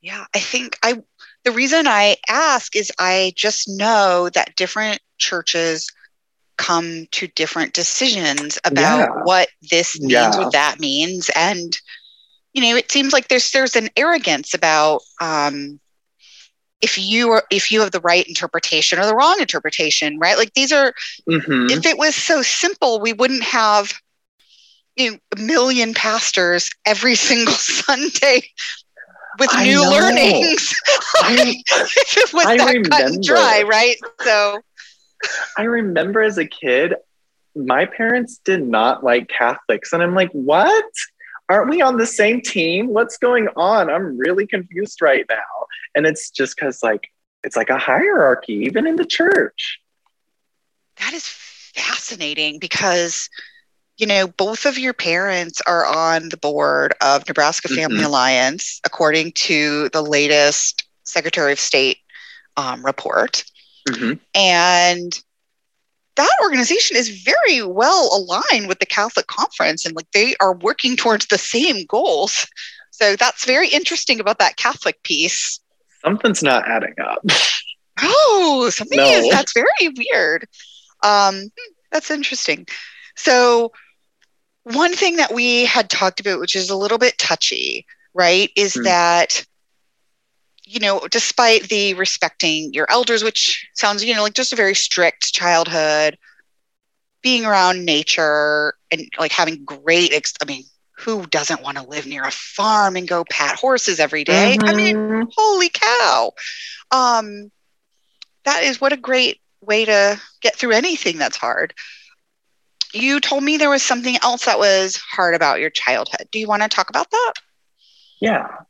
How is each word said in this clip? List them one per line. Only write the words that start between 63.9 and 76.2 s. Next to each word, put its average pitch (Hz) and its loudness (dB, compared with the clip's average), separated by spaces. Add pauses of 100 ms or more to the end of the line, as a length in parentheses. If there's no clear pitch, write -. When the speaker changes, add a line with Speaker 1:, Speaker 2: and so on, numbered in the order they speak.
Speaker 1:
And 175 2 (1000)
that 311 4 (120)
organization 320 0
is 240 0
very 254 0
well 247 2
aligned 202 -2
with 185 -4
the 190 0
Catholic - -2
Conference, 160 -4
and, 160 -8
like, 160 -14
they 226 2
are 190 4
working 233 -2
towards 220 0
the 202 2
same 240 -2
goals. 214 -2 (440)
So 202 0
that's - 0
very 277 2
interesting 294 -2
about 208 -2
that 180 2
Catholic - -4
piece. - -4 (420)
Speaker 2:
Something's 208 0